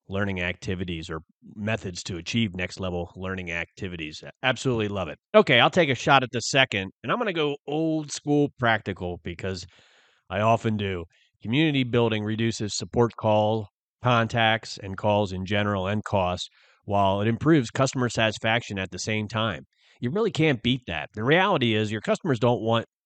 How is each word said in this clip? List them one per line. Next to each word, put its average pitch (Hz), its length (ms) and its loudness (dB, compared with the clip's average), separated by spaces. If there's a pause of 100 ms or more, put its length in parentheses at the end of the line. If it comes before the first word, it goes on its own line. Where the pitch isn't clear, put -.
learning 95 340 -2
activities 87 680 -6
or 80 120 -8 (340)
methods 104 480 -6
to 92 140 -8
achieve 104 360 -2
next 90 260 -8
level 87 360 -4
learning 92 360 -8
activities. 85 720 -10 (200)
Absolutely 120 440 0
love 98 200 -4
it. 76 100 -12 (160)
Okay, 156 260 6
I'll 147 120 6
take 160 180 2
a 127 60 2
shot 139 260 4
at 123 100 -6
the 120 100 -4
second, 110 500 0 (100)
and 123 100 -4
I'm 214 60 0
gonna 220 160 -2
go 147 220 -2 (120)
old 156 440 -2
school 147 380 2 (100)
practical 98 640 0
because 92 420 -6 (640)
I 95 120 0
often 110 360 4
do. 95 280 -4 (360)
Community 139 420 2
building 117 400 0
reduces 110 500 -2
support 113 440 0
call 107 500 2 (340)
contacts 113 800 2
and 98 140 -8
calls 104 380 2
in 92 120 -6
general 104 420 0
and 104 180 -2
costs, 90 420 0 (380)
while 98 340 2
it 104 80 0
improves 127 420 4
customer 135 380 0
satisfaction 113 720 -2
at - 120 -4
the 95 80 -10
same 107 280 -2
time. 107 380 -4 (340)
You 120 100 -4
really 202 220 0
can't 151 320 0
beat 123 240 0
that. 78 260 -6
The 104 120 -6
reality 151 480 4
is 107 180 2
your 110 80 -4
customers 170 400 -2
don't 120 220 2
want 113 240 0 (200)